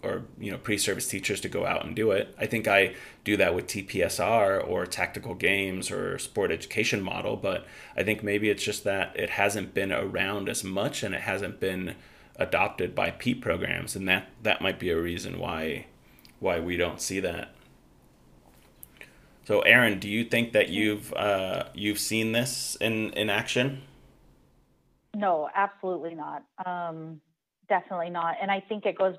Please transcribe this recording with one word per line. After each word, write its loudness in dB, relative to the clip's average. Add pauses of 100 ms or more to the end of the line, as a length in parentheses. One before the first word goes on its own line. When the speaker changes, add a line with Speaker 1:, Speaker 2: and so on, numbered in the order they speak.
Speaker 1:
or, -4 (160)
you -8
know, -8
pre-service 0
teachers -4
to -6
go -2
out -2
and -6
do 4
it. 0
I 0
think -2
I 6 (300)
do 4
that 6
with -2
T -6
P -2
S 0
R 4
or 0
tactical -6
games 0
or -4
sport 0
education 0
model, -4
but -4 (300)
I 0
think 0
maybe 0
it's 0
just -4
that -2
it -2
hasn't 0
been 0
around -2
as -4
much -4
and -2
it -4
hasn't -4
been -2 (400)
adopted 0
by 2
peep -2
programs, -2
and -4
that, 2 (140)
that 2
might 0
be -2
a 2
reason -4
why, -4 (520)
why 2
we -2
don't 0
see -4
that. -4 (1900)
So, 4
Aaron, 8
do -6
you 0
think 2
that 6
you've, 0
uh, 0 (100)
you've -2
seen 0
this -2
in, 0
in 0
action? 0 (1300)
Speaker 2:
No, 2
absolutely -2
not. -10 (200)
Um, -6 (480)
definitely 0
not. -2
And -2
I 0
think -6
it 0
goes 2